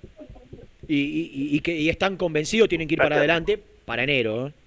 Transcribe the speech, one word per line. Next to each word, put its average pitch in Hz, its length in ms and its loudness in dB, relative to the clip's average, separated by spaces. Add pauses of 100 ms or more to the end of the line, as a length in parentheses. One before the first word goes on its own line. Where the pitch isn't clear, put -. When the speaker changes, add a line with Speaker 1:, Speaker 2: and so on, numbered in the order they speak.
(880)
Speaker 1:
y, 156 80 0
y, 156 360 -2 (220)
y, - 40 4
y - 40 -4
que, 170 140 -2
y 156 140 0
están 185 280 0
convencidos, 170 520 2
tienen 165 180 -2
que 151 60 -2
ir 160 60 2
para 147 160 4
Speaker 2:
Gracias. 143 60 4
Speaker 1:
adelante 165 380 2 (260)
para 117 180 -2
enero, 127 440 0
¿eh? 147 40 -12 (160)